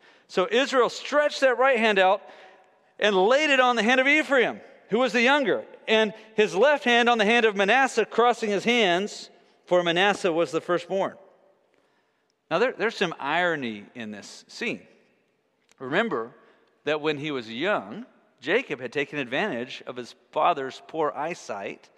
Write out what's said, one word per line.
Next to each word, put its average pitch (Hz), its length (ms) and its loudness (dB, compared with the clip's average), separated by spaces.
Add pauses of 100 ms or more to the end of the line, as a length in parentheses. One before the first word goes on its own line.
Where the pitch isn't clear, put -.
(260)
So 185 240 -2
Israel 247 380 2
stretched 294 540 -2
that 254 160 2
right 262 200 2
hand 214 200 2
out 190 240 2 (760)
and 208 160 2
laid 254 360 4
it 269 100 4
on 247 160 4
the 220 60 0
hand 254 180 2
of 262 80 2
Ephraim, 262 520 2 (280)
who 208 100 -2
was 240 140 2
the 240 80 2
younger, 233 440 2 (220)
and 220 280 2 (200)
his 196 200 2
left 269 300 4
hand 240 240 4
on 240 100 2
the 208 60 2
hand 233 200 4
of 214 100 2
Manasseh, 214 520 2
crossing 226 440 0
his 196 140 -2
hands, 208 640 0 (380)
for 180 160 2
Manasseh 180 500 2
was 165 180 0
the 160 100 -4
firstborn. 175 540 -4 (1400)
Now, 160 80 0
there, 247 180 0
there's 220 200 -2
some 175 220 -2
irony 143 640 -2 (100)
in 113 160 -12
this 101 380 -18
scene. 175 340 -8 (960)
Remember 135 540 -2 (520)
that 151 160 -2
when 151 180 -2
he 151 120 -8
was 123 200 -8
young, 151 540 -6 (360)
Jacob 156 400 -4
had 123 120 -10
taken 147 260 -6
advantage 131 680 -6
of 127 100 -12
his 123 180 -14 (180)
father's 151 560 -2
poor 156 260 -2
eyesight 127 840 -10